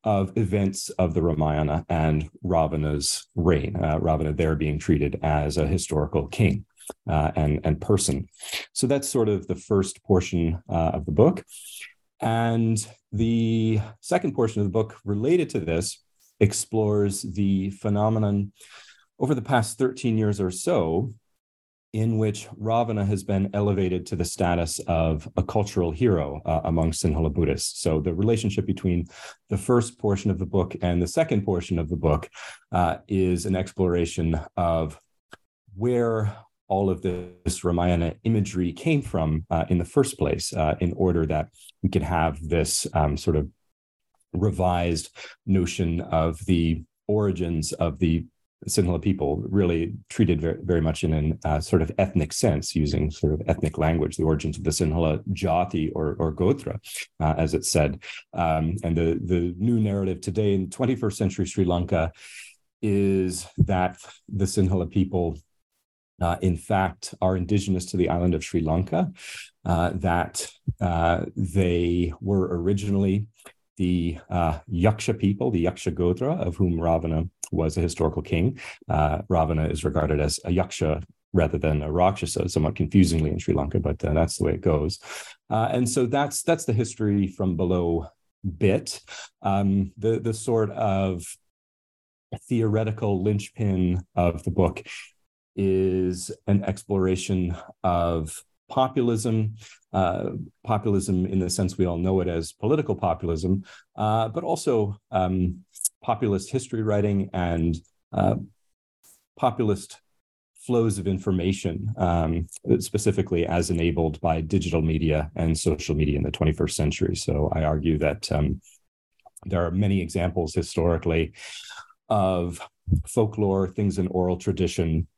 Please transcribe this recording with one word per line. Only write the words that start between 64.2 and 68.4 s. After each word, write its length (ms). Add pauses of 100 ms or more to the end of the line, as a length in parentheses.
the 160
Sinhala 440
people, 480 (840)
uh, 220
in 140
fact, 640
are 160
indigenous 500
to 100
the 120
island 240
of 100